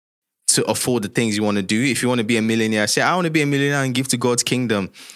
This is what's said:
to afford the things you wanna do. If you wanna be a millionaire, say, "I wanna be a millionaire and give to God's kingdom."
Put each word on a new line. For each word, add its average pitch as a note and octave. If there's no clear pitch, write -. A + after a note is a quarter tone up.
to -
afford A2+
the G2
things A2+
you G#2+
wanna G2+
do. G2+
If B2
you B2
wanna B2
be A2+
a A2
millionaire, A2
say, C3+
"I C#3
wanna F3
be D#3
a D3
millionaire C#3+
and C3
give C3
to -
God's A#2+
kingdom." A2